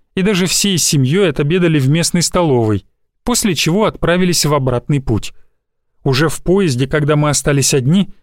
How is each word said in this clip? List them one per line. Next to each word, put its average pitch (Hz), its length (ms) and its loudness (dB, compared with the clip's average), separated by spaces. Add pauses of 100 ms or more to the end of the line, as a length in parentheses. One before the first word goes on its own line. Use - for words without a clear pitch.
(140)
и 190 80 -2
даже 185 240 0
всей 190 320 -2
семьей 160 500 0
отобедали 156 500 0
в 131 120 0
местной 165 320 0
столовой, 120 640 0 (360)
после 226 320 0
чего 185 300 0
отправились 175 640 0
в 147 80 0
обратный 131 460 -2
путь. 113 340 -4 (720)
Уже 139 240 0
в - 140 -6
поезде, 165 440 0
когда 147 300 0
мы 147 120 2
остались 139 460 0
одни, 151 480 0